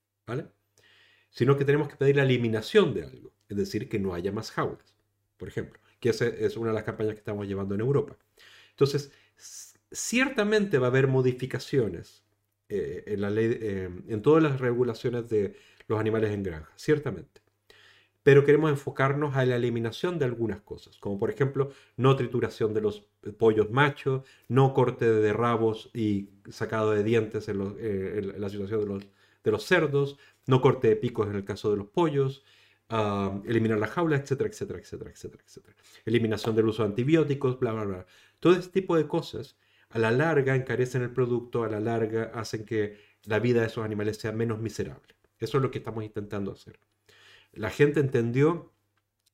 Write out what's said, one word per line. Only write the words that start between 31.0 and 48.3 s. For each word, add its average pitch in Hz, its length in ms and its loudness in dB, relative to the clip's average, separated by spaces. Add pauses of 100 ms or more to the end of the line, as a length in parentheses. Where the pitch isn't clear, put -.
en 101 80 -4
el 98 80 -4
caso 104 260 -4
de 104 80 2
los 101 100 -6
pollos, 139 580 0 (440)
ah, 101 560 -2
eliminar 113 320 2
la 107 100 0
jaula, 165 280 0
etcétera, 131 340 -2
etcétera, 98 300 -8
etcétera, 87 320 -14
etcétera. - 640 -20 (300)
Eliminación 113 500 0
del 110 120 4
uso 110 160 0
de 104 60 0
antibióticos, 135 720 0
bla, 117 140 0
bla, 110 100 -6
bla. 95 220 -8 (340)
Todo 170 140 6
este 180 180 -2
tipo 190 240 0
de 156 120 2
cosas - 500 -8 (360)
a 113 60 -2
la 113 120 2
larga 135 440 2
encarecen 127 480 -2
el 120 80 -6
producto, 120 520 -2
a 110 60 -2
la 107 100 -2
larga 113 540 -2
hacen 110 320 -8
que 104 320 -2 (280)
la 107 140 0
vida 117 220 4
de 113 60 2
esos 110 180 -6
animales 104 320 -4
sea 110 140 -6
menos 110 280 -4
miserable. 104 560 -8 (240)
Eso 113 180 -2
es 131 60 2
lo 123 60 0
que - 80 -8
estamos 110 260 -8
intentando 104 480 -8
hacer. - 280 -20 (720)
La 110 160 -6
gente 147 300 2
entendió, 135 720 0 (600)